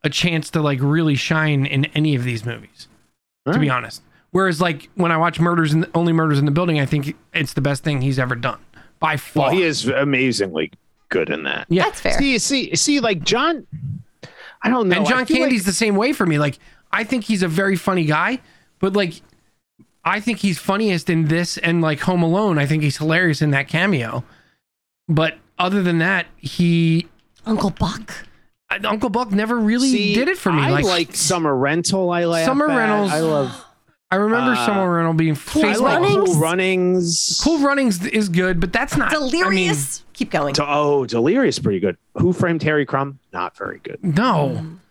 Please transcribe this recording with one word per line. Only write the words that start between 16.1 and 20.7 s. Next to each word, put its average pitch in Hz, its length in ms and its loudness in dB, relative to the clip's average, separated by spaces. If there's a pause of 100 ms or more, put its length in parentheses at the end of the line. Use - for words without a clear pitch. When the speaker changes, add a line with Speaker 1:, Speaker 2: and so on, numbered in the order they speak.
Speaker 1:
for 208 140 0
me. 151 120 2
Like, 147 200 -2 (340)
I 214 120 -2
think 226 200 -2
he's 202 180 0
a 180 60 0
very 190 280 0
funny 185 280 0
guy, 170 360 0 (400)
but, 190 140 0
like, 190 280 -2 (840)
I 190 160 0
think 214 200 -4
he's 190 180 0
funniest 196 500 0